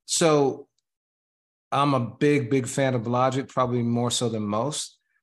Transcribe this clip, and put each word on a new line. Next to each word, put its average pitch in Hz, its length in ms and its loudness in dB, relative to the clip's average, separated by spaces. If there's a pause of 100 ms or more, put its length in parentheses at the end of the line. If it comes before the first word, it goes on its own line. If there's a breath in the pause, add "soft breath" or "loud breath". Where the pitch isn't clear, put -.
so 147 640 2 (1040)
I'm 139 240 2
a 127 60 0
big, 139 500 0
big 131 160 0
fan 131 260 0
of 113 140 -4
Logic, 127 400 0
probably 123 340 -2
more 120 300 0
so 120 180 -2
than 107 140 -4
most. 110 560 -6 (240)